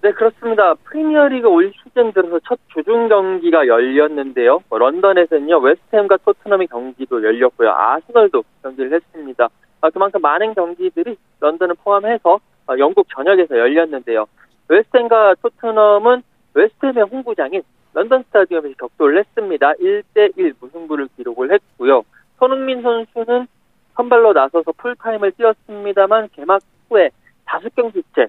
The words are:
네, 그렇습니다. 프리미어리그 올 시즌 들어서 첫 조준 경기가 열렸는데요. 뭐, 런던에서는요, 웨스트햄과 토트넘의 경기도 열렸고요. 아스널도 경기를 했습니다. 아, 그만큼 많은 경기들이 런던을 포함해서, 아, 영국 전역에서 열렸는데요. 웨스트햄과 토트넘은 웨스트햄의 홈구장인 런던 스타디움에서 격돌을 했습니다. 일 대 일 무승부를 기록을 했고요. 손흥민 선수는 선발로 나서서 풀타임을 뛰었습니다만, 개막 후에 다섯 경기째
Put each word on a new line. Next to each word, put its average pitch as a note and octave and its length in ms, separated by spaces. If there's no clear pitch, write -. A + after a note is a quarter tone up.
네, G#3 100
그렇습니다. A3 600
프리미어리그 D4 640
올 F#3 240
시즌 A#3 300
들어서 F3 340
첫 A#3+ 120
조준 A3+ 400
경기가 F3+ 580
열렸는데요. C3 1000
뭐, A2 100
런던에서는요, E3 840
웨스트햄과 F#3+ 640
토트넘의 G3 400
경기도 B2+ 580
열렸고요. A#2 460
아스널도 C#3 720
경기를 C3 300
했습니다. C#3 560
아, D#3 80
그만큼 G3 320
많은 A3 320
경기들이 F3+ 640
런던을 E3+ 420
포함해서, G3+ 560
아, C3 120
영국 C#3+ 280
전역에서 E3 420
열렸는데요. B2+ 680
웨스트햄과 A3+ 720
토트넘은 A3 840
웨스트햄의 A3 520
홈구장인 G3 580
런던 A#3 300
스타디움에서 E3 540
격돌을 D3 420
했습니다. - 600
일 F4+ 220
대 G#3 240
일 F#3 240
무승부를 D3 560
기록을 B2 380
했고요. B2 480
손흥민 C4 440
선수는 A#3 640
선발로 A#3 380
나서서 D#3+ 420
풀타임을 A3 560
뛰었습니다만, G#3 1040
개막 F3+ 260
후에 F#3+ 180
다섯 F3 280
경기째 A#3+ 540